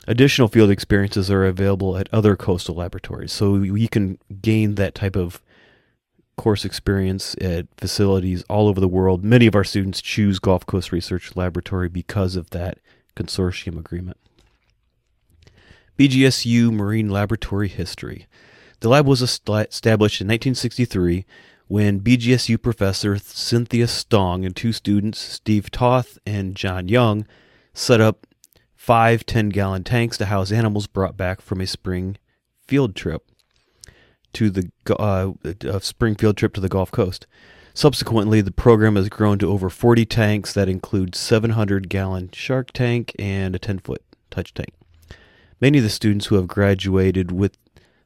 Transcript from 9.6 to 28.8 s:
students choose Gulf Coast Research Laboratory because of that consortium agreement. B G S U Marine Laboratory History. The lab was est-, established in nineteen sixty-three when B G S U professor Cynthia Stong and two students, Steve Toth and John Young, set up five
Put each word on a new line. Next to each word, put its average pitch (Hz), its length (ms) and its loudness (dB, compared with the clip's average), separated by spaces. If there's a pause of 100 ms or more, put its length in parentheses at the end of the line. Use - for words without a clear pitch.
students 98 360 -4
choose 101 380 0
Gulf 92 260 0
Coast - 260 -4
Research - 460 -6
Laboratory 90 540 -4
because 92 460 -4
of 87 140 -8
that 90 280 -8 (360)
consortium 87 640 -6
agreement. 87 380 -12 (1800)
B 135 140 4
G 131 160 4
S 127 220 2
U 117 260 4
Marine 107 380 -2
Laboratory 101 580 -2
History. - 580 -10 (540)
The 113 80 0
lab 139 180 6
was 131 160 4
est-, 107 460 -2
established 107 540 0
in 95 40 -6
nineteen 117 280 -2
sixty-three 92 720 -2 (420)
when 101 300 2
B 117 180 4
G 120 160 2
S 120 160 0
U 117 80 2
professor 101 600 -2
Cynthia 120 680 -2
Stong 92 580 0
and 92 120 -6
two 113 160 -2
students, 104 460 -2
Steve - 520 -4
Toth 123 560 0
and 98 300 -6
John 92 320 -6
Young, 107 380 2 (480)
set 113 260 4
up 110 260 2 (480)
five 117 520 2